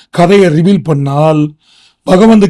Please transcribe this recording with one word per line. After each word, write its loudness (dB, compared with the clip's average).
கதையை 2
ரிவீல் 0
பண்ணால் -2
பகவந்த் 2